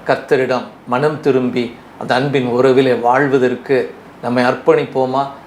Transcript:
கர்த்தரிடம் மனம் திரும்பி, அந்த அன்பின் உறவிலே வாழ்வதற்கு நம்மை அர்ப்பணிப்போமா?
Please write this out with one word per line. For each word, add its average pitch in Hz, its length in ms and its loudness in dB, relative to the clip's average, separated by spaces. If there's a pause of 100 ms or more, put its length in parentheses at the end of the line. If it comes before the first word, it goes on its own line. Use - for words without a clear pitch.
கர்த்தரிடம் 131 560 0 (240)
மனம் 139 320 -2
திரும்பி, 127 560 -2 (240)
அந்த 101 160 -2
அன்பின் 131 320 -2
உறவிலே 127 460 4
வாழ்வதற்கு 127 1000 0 (280)
நம்மை 123 220 0
அர்ப்பணிப்போமா? 135 840 0 (200)